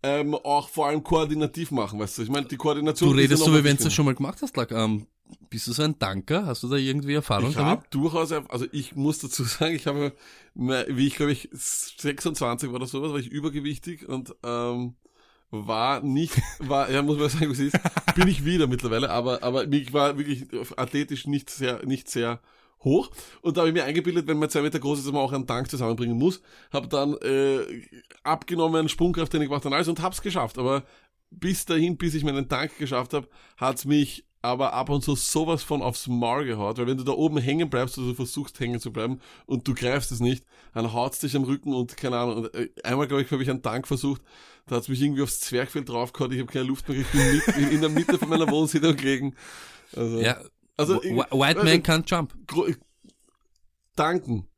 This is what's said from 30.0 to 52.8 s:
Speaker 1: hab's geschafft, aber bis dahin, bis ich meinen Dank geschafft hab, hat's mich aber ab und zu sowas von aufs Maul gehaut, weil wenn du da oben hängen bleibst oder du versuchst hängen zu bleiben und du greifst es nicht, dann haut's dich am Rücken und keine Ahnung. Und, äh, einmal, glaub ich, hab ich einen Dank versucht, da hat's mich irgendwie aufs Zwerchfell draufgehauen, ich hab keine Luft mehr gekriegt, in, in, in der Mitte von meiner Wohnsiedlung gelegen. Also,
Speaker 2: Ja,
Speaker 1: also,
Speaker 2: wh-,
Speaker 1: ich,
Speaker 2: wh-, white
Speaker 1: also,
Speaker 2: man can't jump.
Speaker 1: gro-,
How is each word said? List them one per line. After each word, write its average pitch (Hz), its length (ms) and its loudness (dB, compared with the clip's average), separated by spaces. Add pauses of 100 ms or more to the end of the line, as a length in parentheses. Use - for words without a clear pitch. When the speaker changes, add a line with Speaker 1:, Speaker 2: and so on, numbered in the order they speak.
Speaker 1:
hab's - 220 -4
geschafft, 170 360 -4
aber 131 260 0 (460)
bis 175 360 -2
dahin, 165 320 2
bis 165 160 -2
ich 147 100 -2
meinen 139 240 0
Dank 143 300 -4
geschafft 127 340 -4
hab, 143 160 -4 (300)
hat's 123 260 -2
mich 143 400 2 (200)
aber 127 280 0
ab 131 160 -2
und 143 160 0
zu 147 100 0
sowas 160 480 0
von 147 200 -2
aufs 120 260 -4
Maul 123 380 0
gehaut, 107 320 -2
weil 120 100 0
wenn 131 100 0
du 127 60 -6
da 139 80 0
oben 151 260 2
hängen 143 320 0
bleibst 127 280 -2
oder 123 100 -2
du 123 60 -2
versuchst 131 440 -8
hängen 120 220 -4
zu 113 120 -10
bleiben 117 280 -4 (260)
und 131 220 -2
du 131 60 2
greifst 123 380 0
es 110 60 -6
nicht, 123 260 0 (300)
dann 113 180 -2
haut's 120 280 -4
dich 143 160 -2
am 139 80 2
Rücken 139 300 -2
und 123 220 -2
keine 123 200 -2
Ahnung. 120 220 0
Und, 113 160 -6
äh, 120 140 -4 (140)
einmal, 131 240 0
glaub 139 140 0
ich, 131 100 -2
hab 139 100 0
ich 131 100 -2
einen 131 120 -4
Dank 117 240 -4
versucht, 139 340 -2 (460)
da 120 100 -2
hat's 117 120 -2
mich 131 120 -2
irgendwie 139 220 2
aufs 127 180 -2
Zwerchfell 127 440 -2
draufgehauen, 123 480 -2
ich 131 80 -2
hab 123 80 -6
keine 131 160 -2
Luft 135 240 -4
mehr 135 100 -2
gekriegt, 139 480 4 (100)
in, 143 80 4
in, 139 60 2
in 151 120 4
der 156 80 2
Mitte 170 280 2
von 190 100 -2
meiner 160 220 4
Wohnsiedlung 151 460 2
gelegen. 135 400 0 (580)
Also, 113 260 -2
Speaker 2:
Ja, 117 200 2 (360)
Speaker 1:
also, 156 260 2
Speaker 2:
wh-, - 40 -6
Speaker 1:
ich, 185 60 -2
Speaker 2:
wh-, 127 260 0
white 147 220 4
Speaker 1:
also, - 40 4
Speaker 2:
man 165 180 6
can't 160 280 2
jump. 170 240 0 (140)
Speaker 1:
gro-, - 180 2 (1300)